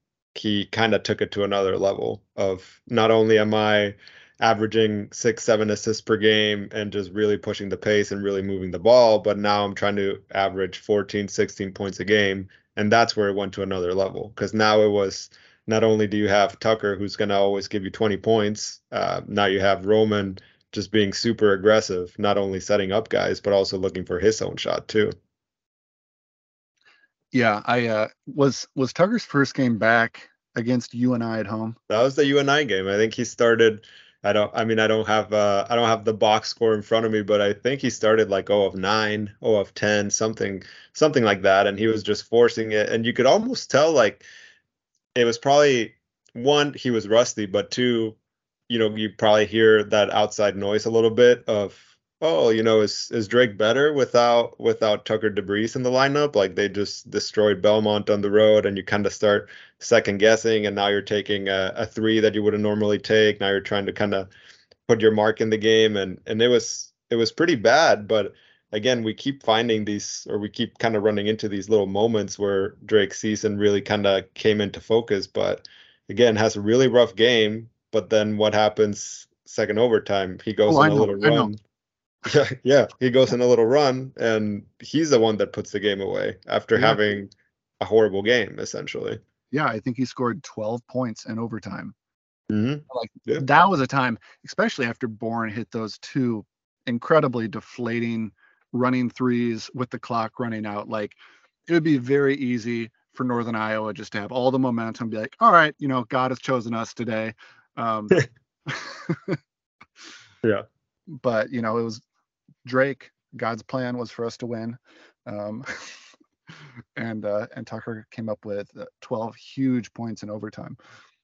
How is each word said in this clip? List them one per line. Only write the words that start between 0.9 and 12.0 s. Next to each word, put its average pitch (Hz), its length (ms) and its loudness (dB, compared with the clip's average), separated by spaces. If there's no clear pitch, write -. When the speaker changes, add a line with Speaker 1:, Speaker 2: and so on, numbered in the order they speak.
Speaker 1:
took - 220 -4
it 98 100 -6
to 101 120 -2
another 98 340 0
level 98 440 -4
of, 95 500 -6
"Not 110 240 2
only 110 280 4
am 107 160 0
I 104 420 0
averaging 107 720 0
six, 113 320 -2
seven 107 260 2
assists 107 300 -4
per 110 160 -2
game 104 560 0
and 104 200 -8
just 95 200 -6
really 104 240 0
pushing 101 320 -8
the 95 80 -6
pace 104 360 0
and 101 120 -6
really 98 180 -2
moving 95 280 -6
the 87 80 -6
ball, 113 400 6
but 101 200 0
now 104 280 0
I'm 98 80 -6
trying 101 220 -4
to 98 260 -4
average 95 460 -4
fourteen, 101 500 -2
sixteen 98 460 -6
points 98 260 -8